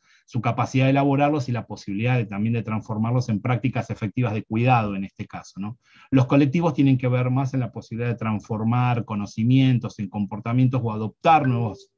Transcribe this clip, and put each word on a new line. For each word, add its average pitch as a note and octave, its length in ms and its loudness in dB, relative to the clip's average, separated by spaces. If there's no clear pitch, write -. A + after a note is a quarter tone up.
su A2+ 120 -4
capacidad A#2+ 420 0
de C3+ 60 4
elaborarlos C#3 580 2
y B2 40 -4
la A2+ 140 -4
posibilidad A2 520 -2
de, G#2+ 80 0
también G#2 260 -2
de A#2 100 -2
transformarlos A2 680 -2
en G#2 100 0
prácticas B2 480 -2
efectivas A2 460 -4
de G#2+ 80 -4
cuidado A2+ 520 2
en G2 100 -6
este G2 220 -14
caso, - 320 -16
¿no? G#2 200 -10
Los C3 160 4
colectivos D3+ 480 2
tienen C3+ 240 4
que B2+ 100 -2
ver B2+ 220 0
más C3 240 -2
en C3 60 0
la A2 120 -6
posibilidad A#2 380 -6
de G#2+ 80 -4
transformar A2 880 0
conocimientos A2+ 920 2
en G2+ 120 -6
comportamientos A2+ 720 0
o A2+ 80 -4
adoptar C3 560 2
nuevos A#2 500 -4